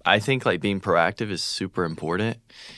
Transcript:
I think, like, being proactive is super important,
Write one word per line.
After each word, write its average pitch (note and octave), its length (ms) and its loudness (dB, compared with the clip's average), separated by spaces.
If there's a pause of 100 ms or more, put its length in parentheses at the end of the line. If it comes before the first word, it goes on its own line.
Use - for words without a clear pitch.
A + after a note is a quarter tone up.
I G2+ 140 6
think, B2+ 260 0
like, F#2 160 2
being G2+ 180 0
proactive F#2 520 2
is F2 120 -4
super - 400 -4
important, F2 540 -4 (400)